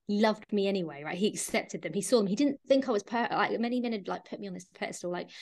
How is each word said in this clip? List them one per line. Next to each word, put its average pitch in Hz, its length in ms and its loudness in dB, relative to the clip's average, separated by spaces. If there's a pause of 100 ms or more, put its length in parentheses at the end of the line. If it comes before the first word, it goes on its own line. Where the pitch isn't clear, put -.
loved 214 440 2
me 196 140 2
anyway, 165 380 -2
right? 165 120 -6
He 196 120 2
accepted - 540 -4
them. 165 100 -6
He 190 100 -2
saw 240 160 4
them. 202 80 4
He 185 100 2
didn't 285 300 2
think 262 220 4
I 254 40 2
was 202 120 2
per-, 233 260 0
like, - 300 2
many 240 200 0
men 233 120 -2
had, 190 160 -4
like, 180 200 -6
put - 120 -10
me 202 80 -8
on 185 60 -8
this 185 200 -14
pedestal, - 380 -6
like, 175 180 -6 (120)